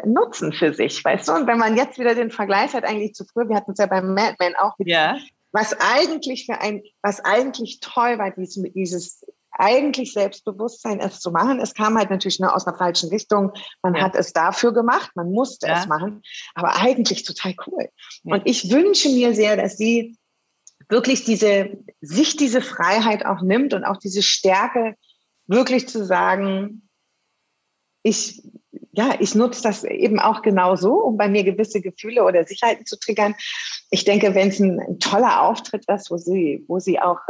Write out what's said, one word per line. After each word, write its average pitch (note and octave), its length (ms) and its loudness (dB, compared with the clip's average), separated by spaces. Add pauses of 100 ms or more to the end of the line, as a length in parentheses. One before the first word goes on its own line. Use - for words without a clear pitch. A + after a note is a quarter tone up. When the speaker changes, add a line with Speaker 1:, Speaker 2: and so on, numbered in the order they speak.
Speaker 1:
nutzen A3 480 0
für D#3 200 0
sich, - 300 -2
weißt - 240 0
du? D4+ 60 0
Und D4+ 140 0
wenn A#3 100 2
man A3 180 2
jetzt C#4+ 220 0
wieder A#3+ 180 2
den A#3 160 -2
Vergleich G#3 420 0
hat A#3+ 100 -4
eigentlich G#3 300 -4
zu F#3+ 120 -16
früher, A#3 240 -4
wir G#3+ 60 0
hatten G3+ 160 -2
es G3 80 -6
ja G3+ 80 4
beim F#3+ 260 -2
Mad G#3 260 0
Men F3 180 0
auch G3+ 200 0
mit F#3 120 -4
Speaker 2:
Ja. E3 280 2 (340)
Speaker 1:
was G#3+ 280 0
eigentlich C4 680 0
für A#3 140 -6
ein, G#3 240 -6 (180)
was G3+ 220 -4
eigentlich A#3 560 -2
toll A#3+ 380 0
war, G3 140 -4
dieses, F#3 300 -10 (120)
dieses F3+ 520 -8 (260)
eigentlich B3+ 600 0
Selbstbewusstsein, G3+ 880 -4
es - 220 -6
zu F3 100 -6
machen. A#3 300 0
Es - 120 -6
kam G#3+ 240 0
halt G3 120 0
natürlich F#3+ 320 -2
nur F#3 120 2
aus F#3 140 -2
einer E3+ 100 -6
falschen F3 320 -2
Richtung. G3+ 440 0 (280)
Man F3+ 140 0
Speaker 2:
Ja. D#3 60 0
Speaker 1:
hat F#3+ 140 -2
es - 180 -2
dafür F#3 400 2
gemacht, A#3+ 420 0
man F3 160 -4
musste B3 360 -2
Speaker 2:
Ja. E3 120 0
Speaker 1:
es F#3+ 80 -4
machen, G3+ 340 -6 (340)
aber E3+ 200 -2
eigentlich A#3+ 480 0
total - 320 -8 (100)
cool. - 220 -8 (360)
Speaker 2:
Ja. E3+ 120 -2
Speaker 1:
Und G3 100 0
ich A3 240 -2
wünsche E4+ 380 4
mir B3 260 4
sehr, G#3 220 4
dass G3 220 -2
sie A#3 400 0 (720)
wirklich B3 340 2
diese, G3+ 540 2 (240)
sich F3+ 340 0
diese B3+ 240 2
Freiheit G#3+ 680 0
auch F3+ 160 -2
nimmt A3+ 320 2
und F#3 120 -4
auch G3 100 0
diese G3 260 -4
Stärke, G#3+ 760 2 (520)
wirklich B3 400 2
zu G#3+ 160 -6
sagen, F#3+ 840 -2 (1120)
ich, - 400 -2 (480)
ja, A#3+ 280 0
ich G3+ 160 0
nutze A#3+ 280 2
das G#3 200 -2
eben - 360 0
auch A3 220 0
genau F#3 340 4
so, G3+ 200 2
um C4+ 220 2
bei G#3 100 2
mir G3+ 160 2
gewisse G3+ 380 0
Gefühle G#3+ 420 -2
oder F3+ 200 6
Sicherheiten A3 420 -2
zu G#3 140 -12
triggern. G#3+ 360 0 (540)
Ich - 140 0
denke, G#3 320 4
wenn G3 140 4
es G3 100 -4
ein, F#3+ 200 2
ein - 200 -8
toller G3+ 420 2
Auftritt G#3+ 480 -2
ist, G3+ 220 -2
wo F3 60 -4
sie, E3+ 500 0
wo F3 100 -2
sie F#3 220 0
auch, F3 200 2 (100)